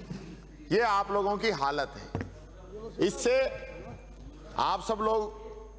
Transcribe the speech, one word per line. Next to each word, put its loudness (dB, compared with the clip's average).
ये 6
आप 4
लोगों 4
की 4
हालत 2
है। -6
इससे 4
आप 2
सब 0
लोग 2